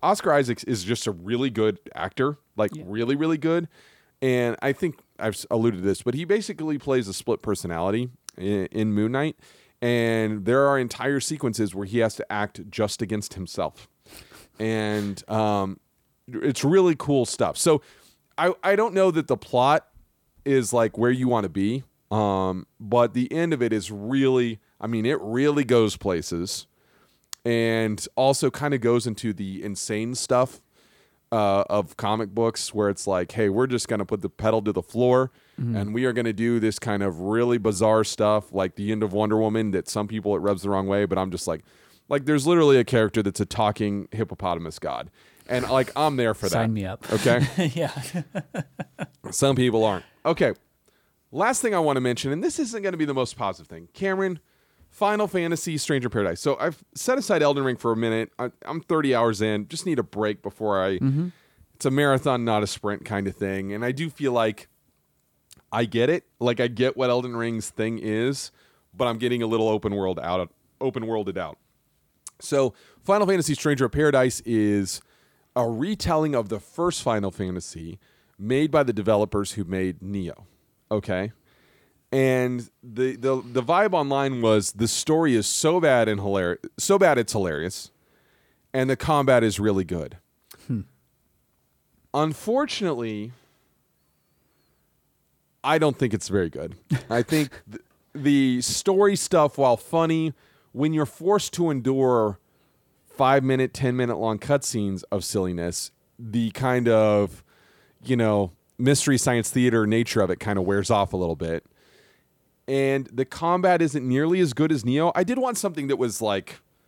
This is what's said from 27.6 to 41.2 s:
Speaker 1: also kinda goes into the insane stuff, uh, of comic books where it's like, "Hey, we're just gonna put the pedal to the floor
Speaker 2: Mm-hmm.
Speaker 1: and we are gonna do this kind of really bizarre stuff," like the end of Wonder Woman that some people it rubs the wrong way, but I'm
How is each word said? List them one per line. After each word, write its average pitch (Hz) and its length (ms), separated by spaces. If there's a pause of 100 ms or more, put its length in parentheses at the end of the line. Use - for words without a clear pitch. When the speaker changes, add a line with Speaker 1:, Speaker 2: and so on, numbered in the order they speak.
Speaker 1:
also 135 380
kinda 143 260
goes 120 260
into 113 280
the 95 320
insane 107 500
stuff, 127 460 (720)
uh, 101 380
of 98 260
comic 107 380
books 113 400
where 104 160
it's - 160
like, 92 260
"Hey, 110 160
we're 113 180
just 123 220
gonna 104 160
put 98 160
the 98 80
pedal 110 340
to 104 100
the 104 100
floor 127 480 (280)
Speaker 2:
Mm-hmm. 120 180
Speaker 1:
and 104 180
we 123 100
are 127 80
gonna 117 220
do 117 260
this 107 180
kind 104 240
of 87 180
really 117 360
bizarre 110 480
stuff," 107 480
like 95 220
the 104 180
end 107 100
of 95 120
Wonder 107 240
Woman 110 320
that 92 180
some 104 200
people 104 280
it 78 40
rubs 95 220
the 98 60
wrong 95 180
way, 101 200
but 92 100
I'm 95 140